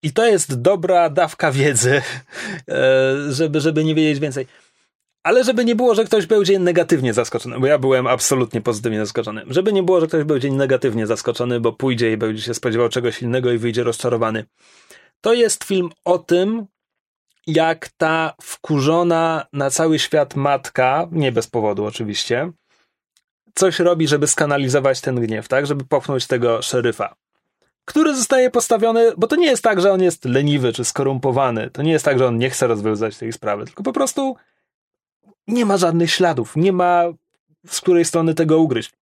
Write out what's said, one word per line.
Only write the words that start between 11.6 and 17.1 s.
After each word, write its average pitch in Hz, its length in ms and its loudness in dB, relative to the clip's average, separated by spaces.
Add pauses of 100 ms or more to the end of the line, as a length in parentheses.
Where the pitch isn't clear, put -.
pójdzie 120 380 0
i 110 60 -2
będzie 110 240 -4
się 117 120 -6
spodziewał 117 360 0
czegoś 120 320 -4
innego 123 300 0
i 117 60 0
wyjdzie 117 260 -2
rozczarowany. 113 640 -2 (760)
To 226 120 2
jest 240 300 0
film 180 260 -2 (160)
o 175 140 2
tym, 196 460 0 (840)